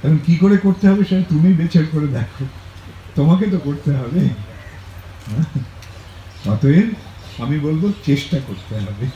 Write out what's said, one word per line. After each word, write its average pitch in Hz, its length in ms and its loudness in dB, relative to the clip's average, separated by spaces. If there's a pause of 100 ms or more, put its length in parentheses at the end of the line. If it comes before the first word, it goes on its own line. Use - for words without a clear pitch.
এখন 151 240 4
কি 170 160 4
করে 202 140 6 (100)
করতে 190 240 0
হবে, 202 180 4
সেটা 185 240 2
তুমি 160 160 4 (140)
বিচার 165 300 4
করে 151 140 -2 (100)
দেখো, 113 280 -6 (720)
তোমাকে 170 360 4
তো 185 140 0
করতে 147 240 -4 (100)
হবে। 131 220 -2 (1040)
হ্যাঁ? 127 180 -2 (1040)
অতএব 147 360 4 (540)
আমি 139 140 -2 (100)
বলবো, 156 200 0 (220)
চেষ্টা 143 300 0 (100)
করতে 101 260 -12 (100)
হবে। 101 320 -6